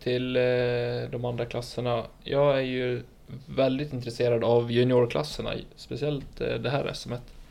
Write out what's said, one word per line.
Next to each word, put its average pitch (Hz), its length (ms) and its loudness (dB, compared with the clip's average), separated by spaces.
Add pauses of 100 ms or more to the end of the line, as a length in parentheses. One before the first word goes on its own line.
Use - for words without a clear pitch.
till, 127 360 0
eh, 123 720 2
de 120 140 -6
andra 120 220 -2
klasserna. 120 600 -4 (180)
Jag 139 340 4
är 135 40 0
ju 127 400 -2 (440)
väldigt 135 460 0
intresserad 120 520 0
av 120 280 4
juniorklasserna, 123 800 2 (240)
speciellt, 143 640 -6
eh, 120 180 -2
det 117 120 -4
här 139 140 0
S - 220 -6
M 120 60 -6
ett. 120 200 -10 (180)